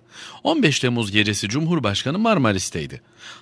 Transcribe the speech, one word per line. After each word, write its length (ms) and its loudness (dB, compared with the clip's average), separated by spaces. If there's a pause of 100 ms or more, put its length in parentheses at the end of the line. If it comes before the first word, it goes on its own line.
(440)
On 200 2
beş 160 4
Temmuz 320 0
gecesi 380 2
Cumhurbaşkanı 720 0
Marmaris'teydi. 840 0 (400)